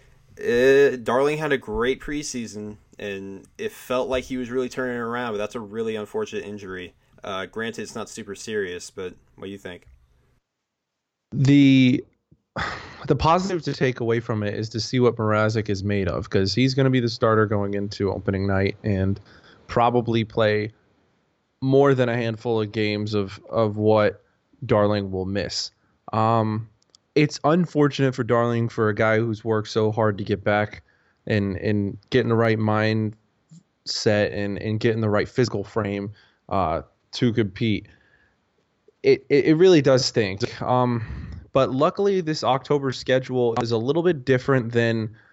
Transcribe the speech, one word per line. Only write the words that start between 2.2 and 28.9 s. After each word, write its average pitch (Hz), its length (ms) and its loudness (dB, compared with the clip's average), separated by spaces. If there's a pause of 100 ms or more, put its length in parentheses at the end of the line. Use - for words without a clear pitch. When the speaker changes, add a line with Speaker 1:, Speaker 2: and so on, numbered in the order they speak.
Speaker 1:
and 98 460 -10 (120)
it 107 140 -8
felt 127 380 -4
like 127 160 -2
he 131 120 -8
was 123 120 -8
really 127 200 -4
turning 127 280 -6
it 120 40 -6
around, 117 320 -6
but 101 40 -6
that's 104 180 -6
a 123 40 -8
really 110 360 -6
unfortunate 107 500 -8
injury. 92 480 -12 (300)
Uh, 95 220 -8
granted, 113 360 -8
it's 101 140 -12
not 107 140 -10
super 101 260 -14
serious, 95 540 -6
but 92 240 -12 (220)
what 98 100 -16
do 98 60 -10
you 98 60 -12
think? 90 300 -16 (1400)
Speaker 2:
The, 135 720 6 (520)
<sighs> - 520 -10
the 151 80 2
positive 175 480 2
to 139 100 -4
take 127 260 0
away 117 200 0
from 110 240 -4
it 104 100 -4
is 107 160 -6
to 113 100 -6
see 127 200 -2
what 117 160 4
Mrazek 107 540 0
is 95 140 -4
made 101 240 -2
of, 73 220 -4
'cause 98 240 0
he's 131 200 2
gonna 131 160 2
be 131 100 2
the 120 100 0
starter 110 360 2
going 101 280 -2
into 101 380 -2
opening 98 360 -2
night 98 360 0
and 98 360 0 (480)
probably 117 560 2
play 107 480 0 (880)
more 135 320 6
than 123 160 2
a 117 60 -2
handful 113 460 -2
of 104 100 -4
games 107 420 -2
of, 98 260 -4 (100)
of 107 280 0
what 107 460 2 (420)
Darling 104 460 2
will 92 140 -4
miss. 95 460 -6 (420)
Um, 110 560 0 (460)
it's 151 280 2
unfortunate 147 720 2
for 131 80 -4
Darling, 117 460 2
for 110 200 0
a 104 60 -2